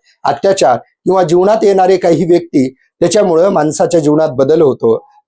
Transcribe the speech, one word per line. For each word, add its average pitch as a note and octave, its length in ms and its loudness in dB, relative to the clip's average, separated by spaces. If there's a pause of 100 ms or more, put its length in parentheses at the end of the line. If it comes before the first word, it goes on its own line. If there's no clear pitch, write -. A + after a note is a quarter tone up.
(240)
अत्याचार D3+ 520 0
किंवा - 460 -4
जीवनात F3+ 400 0
येणारे F#3+ 340 2
काही F3 280 0
व्यक्ती, E3+ 440 0 (320)
त्याच्यामुळं F3 480 0
माणसाच्या E3 520 -2
जीवनात D3+ 280 0
बदल C3+ 340 0
होतो. A#2 440 0 (220)